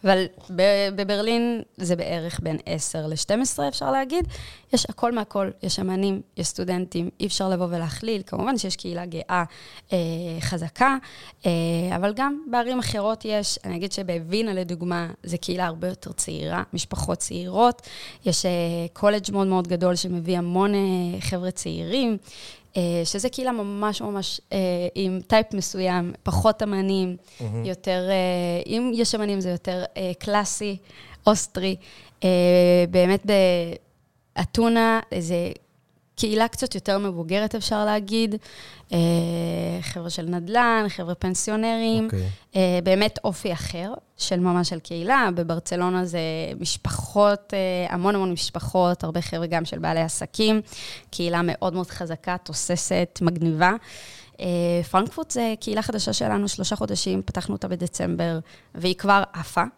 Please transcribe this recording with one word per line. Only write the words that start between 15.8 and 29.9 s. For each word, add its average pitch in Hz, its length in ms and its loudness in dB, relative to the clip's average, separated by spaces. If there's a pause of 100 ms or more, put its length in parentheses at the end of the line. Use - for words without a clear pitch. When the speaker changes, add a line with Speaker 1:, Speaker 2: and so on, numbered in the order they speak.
Speaker 1:
יותר 185 240 -10
צעירה, 160 500 -4 (100)
משפחות 175 460 -2
צעירות. 190 640 0 (420)
יש, 190 220 2
אה, 180 40 2 (420)
קולג' 208 400 2
מאוד 196 140 2
מאוד 185 220 2
גדול 180 280 2
שמביא 175 420 -2
המון, 185 360 2
אה, 196 60 2 (400)
חבר'ה 180 300 -4
צעירים, 185 680 -2 (600)
אה, 175 280 0
שזה 202 240 -2
קהילה 254 240 -2
ממש, 208 500 -4
ממש, 202 380 -4 (120)
אה, 202 60 0 (360)
עם 185 320 -2
טייפ 220 280 4
מסוים, 180 580 -2 (100)
פחות 214 400 2
אמנים, 190 540 0 (240)
Speaker 2:
מהמם. 113 240 -4
Speaker 1:
יותר, 185 460 -2
אה, 180 560 0
אם 240 280 0
יש 233 200 2
אמנים 202 260 0
זה 180 100 -2
יותר, 180 340 -4 (120)